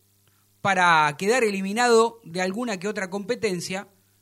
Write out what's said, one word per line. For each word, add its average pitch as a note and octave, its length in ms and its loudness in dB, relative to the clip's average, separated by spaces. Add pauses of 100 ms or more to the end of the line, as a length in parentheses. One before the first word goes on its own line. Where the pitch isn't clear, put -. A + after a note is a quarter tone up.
(600)
para E3+ 580 4
quedar A#3 280 2
eliminado A3+ 800 2
de E3 160 -6
alguna G3 360 -4
que F#3 120 -6
otra G3 200 -6
competencia, G3 800 -4 (340)